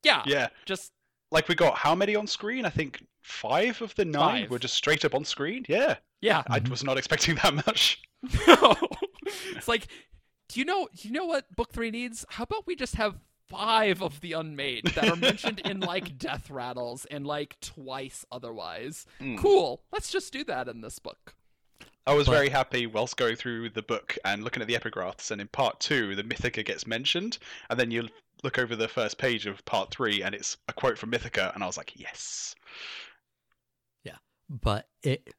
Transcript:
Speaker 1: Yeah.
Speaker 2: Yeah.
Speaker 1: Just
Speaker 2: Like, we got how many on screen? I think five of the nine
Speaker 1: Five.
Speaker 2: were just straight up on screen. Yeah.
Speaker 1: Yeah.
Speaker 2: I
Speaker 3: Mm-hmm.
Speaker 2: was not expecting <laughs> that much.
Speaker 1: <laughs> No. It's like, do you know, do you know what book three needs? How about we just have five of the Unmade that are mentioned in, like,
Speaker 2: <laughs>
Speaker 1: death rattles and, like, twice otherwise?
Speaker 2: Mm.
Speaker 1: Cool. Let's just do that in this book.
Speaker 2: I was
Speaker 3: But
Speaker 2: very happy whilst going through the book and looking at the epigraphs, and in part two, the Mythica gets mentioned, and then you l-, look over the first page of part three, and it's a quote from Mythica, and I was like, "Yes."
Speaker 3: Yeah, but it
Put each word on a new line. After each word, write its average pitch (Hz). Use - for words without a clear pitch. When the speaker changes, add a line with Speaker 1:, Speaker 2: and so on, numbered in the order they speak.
Speaker 1:
Yeah. 214
Speaker 2:
Yeah. 135
Speaker 1:
Just -
Speaker 2:
Like, 156
we 175
got 160
how 151
many 202
on 208
screen? 226
I 170
think 143
five 185
of 214
the 202
nine 151
Speaker 1:
Five. 110
Speaker 2:
were 120
just 123
straight 151
up 147
on 143
screen. 208
Yeah. 180
Speaker 1:
Yeah. 196
Speaker 2:
I 117
Speaker 3:
Mm-hmm. 120
Speaker 2:
was 123
not 131
expecting 160
<laughs> 139
that 151
much. -
Speaker 1:
<laughs> 330
No. 254
It's -
like, 226
do 240
you 269
know, 370
do 208
you 233
know 339
what 277
book -
three 233
needs? 233
How -
about 415
we 359
just 254
have 214
five 202
of 151
the 175
Unmade 143
that 220
are 170
mentioned 220
in, 196
like, 180
Speaker 2:
<laughs> -
Speaker 1:
death -
rattles 123
and, 143
like, 147
twice 135
otherwise? 113
Speaker 2:
Mm. 127
Speaker 1:
Cool. 381
Let's -
just -
do 269
that 127
in 113
this 110
book. -
Speaker 2:
I 139
was 143
Speaker 3:
But 127
Speaker 2:
very 139
happy 127
whilst 110
going 117
through 117
the 107
book -
and 101
looking 113
at 107
the 120
epigraphs, 98
and 104
in 104
part 127
two, 113
the 101
Mythica 117
gets -
mentioned, 139
and 120
then 117
you 117
l-, 113
look 131
over 120
the 110
first 110
page 117
of 98
part 98
three, 104
and 98
it's -
a -
quote 120
from 113
Mythica, 110
and 101
I 95
was 90
like, -
"Yes." -
Speaker 3:
Yeah, -
but 110
it -